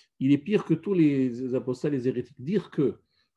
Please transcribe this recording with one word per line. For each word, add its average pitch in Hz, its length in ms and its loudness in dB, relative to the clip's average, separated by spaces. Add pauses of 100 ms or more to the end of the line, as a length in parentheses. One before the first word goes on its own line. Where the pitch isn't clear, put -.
(200)
Il 135 120 2
est 143 80 4
pire 196 260 0
que - 80 0
tous 190 220 -2
les 131 580 2
apostats, 127 360 -4
les 131 180 -2
hérétiques. 120 340 -4
Dire 175 300 -4
que 131 260 0 (400)